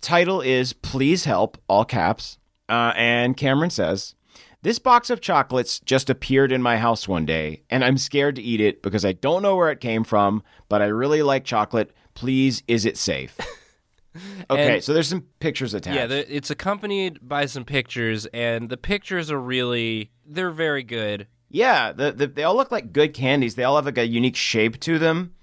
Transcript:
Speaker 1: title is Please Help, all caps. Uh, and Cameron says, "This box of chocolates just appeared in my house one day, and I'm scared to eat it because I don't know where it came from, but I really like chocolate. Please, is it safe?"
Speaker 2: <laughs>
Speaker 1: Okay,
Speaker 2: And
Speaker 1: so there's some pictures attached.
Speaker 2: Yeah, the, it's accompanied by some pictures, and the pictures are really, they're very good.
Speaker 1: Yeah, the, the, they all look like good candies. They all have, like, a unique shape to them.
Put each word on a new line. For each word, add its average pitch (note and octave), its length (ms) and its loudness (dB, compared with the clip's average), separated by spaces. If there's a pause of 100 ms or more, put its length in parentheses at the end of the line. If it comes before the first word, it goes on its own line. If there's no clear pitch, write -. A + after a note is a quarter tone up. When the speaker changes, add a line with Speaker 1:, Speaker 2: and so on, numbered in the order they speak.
Speaker 1:
title F3 400 2
is B2+ 320 2
Please C#3+ 520 0
Help, A2 340 0 (100)
all G2+ 160 4
caps. - 540 -2 (300)
Uh, A#2 280 2
and A#2+ 400 2
Cameron C#3+ 340 0
says, F#2+ 440 -2 (480)
"This A3+ 160 -2
box A#3+ 320 4
of A#3+ 100 -4
chocolates B2+ 600 0
just C3+ 300 0
appeared C3+ 420 2
in B2+ 100 0
my A#2+ 140 2
house A2+ 320 0
one E2+ 180 0
day, D#2 440 -4
and B2+ 140 0
I'm C3+ 140 2
scared C#3 380 0
to A#2+ 60 -10
eat A2+ 180 0
it G#2 220 2
because G2 220 -2
I F#2+ 80 2
don't D#3 300 0
know G3 140 4
where E3+ 140 4
it C3+ 100 -4
came A2+ 240 -2
from, G#2 380 2 (260)
but G#2 140 2
I G2+ 40 2
really C3+ 360 2
like C3+ 220 2
chocolate. A2 460 0 (240)
Please, C3 520 0
is A#2 180 2
it - 120 0
safe?" C2+ 460 -4
Speaker 2:
<laughs> - 60 -10 (1000)
Speaker 1:
Okay, C3+ 240 2
Speaker 2:
And F#2 80 0
Speaker 1:
so C#3+ 100 -2
there's D#3+ 140 2
some F3 200 -4 (120)
pictures C#3 340 -4
attached. G#2+ 220 -4
Speaker 2:
Yeah, B2 140 -2
the, C#3 280 -6
it's C#3+ 140 -8
accompanied G3 720 -6
by C#3+ 240 -4
some B2+ 180 -10
pictures, A#2 720 -4
and A#2 340 -2
the B2 80 -10
pictures F#3 540 -4
are C#3+ 100 -4
really, A#2+ 680 -4 (160)
they're F3 240 -6
very D#3 320 -2
good. G#2+ 460 -6 (200)
Speaker 1:
Yeah, D#3+ 440 0
the, C3 180 -2
the, B2+ 160 -2
they C#3+ 160 -6
all F3+ 140 2
look - 160 0
like A2+ 200 -6
good D3 220 2
candies. C3 400 0
They B2 80 -4
all C3+ 140 4
have, D3 100 2
like, B2 120 -4
a A#2 100 2
unique A#2+ 260 0
shape A2+ 460 0
to E3 180 0
them. E3 440 0